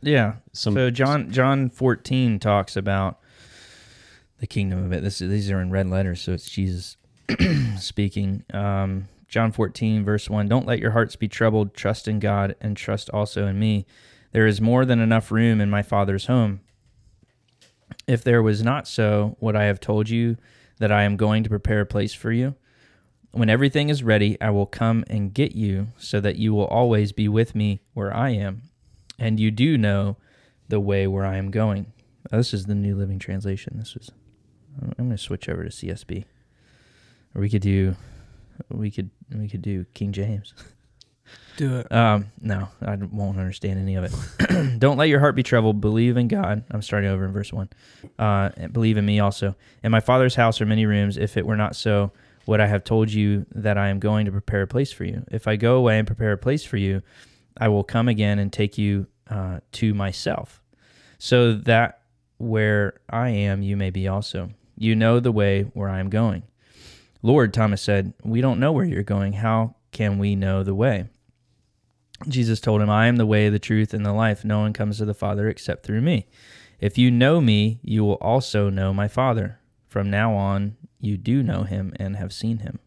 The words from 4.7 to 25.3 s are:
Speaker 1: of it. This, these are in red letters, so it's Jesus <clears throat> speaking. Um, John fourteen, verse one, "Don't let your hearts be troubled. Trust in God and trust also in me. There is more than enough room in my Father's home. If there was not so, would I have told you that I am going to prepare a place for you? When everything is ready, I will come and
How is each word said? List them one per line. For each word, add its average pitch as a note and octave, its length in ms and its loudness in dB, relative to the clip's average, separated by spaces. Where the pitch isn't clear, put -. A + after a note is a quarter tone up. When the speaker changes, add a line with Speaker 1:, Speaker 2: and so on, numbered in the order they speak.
Speaker 1:
of F2+ 80 -2
it. F2+ 100 -2
This, F#2+ 180 -4
these G2 300 -2
are F#2+ 120 0
in F2+ 100 -2
red F#2+ 180 0
letters, F#2 320 -2
so F#2 120 -4
it's - 160 -8
Jesus F#2 480 -6
<clears throat> C#3 520 0
speaking. G2 640 -4
Um, G2 540 -4
John A2+ 240 0
fourteen, A2 540 0
verse G#2 240 -2
one, G#2 180 0
"Don't A#2+ 200 2
let A#2+ 120 0
your A2+ 120 0
hearts A2+ 240 0
be A2+ 120 -4
troubled. G#2+ 460 2
Trust - 340 -4
in G#2+ 120 -2
God G2+ 420 0
and G#2 160 -4
trust - 320 -6
also G#2 380 -2
in G2 100 -2
me. G#2 300 0
There A2 140 4
is G#2 160 2
more A#2+ 240 4
than B2 140 4
enough A2+ 320 2
room A2+ 300 4
in G2+ 100 2
my G#2 100 0
Father's G2 460 -2
home. A2 320 0
If A#2 160 0
there A#2 200 4
was G#2+ 180 2
not B2 260 -2
so, G#2 520 0
would A2 160 -2
I G#2 80 2
have G2+ 160 0
told G#2+ 300 -2
you A#2 280 0
that G#2+ 140 2
I G#2 120 4
am G2+ 140 2
going G#2+ 260 2
to A2 60 -2
prepare G#2 320 0
a G2+ 40 0
place G#2+ 280 -4
for - 180 -6
you? B2+ 240 -2
When A2+ 180 2
everything C#3 400 4
is C#3+ 140 0
ready, G#2+ 380 4
I A2 80 0
will G2+ 160 2
come A2+ 440 0
and G2+ 240 -4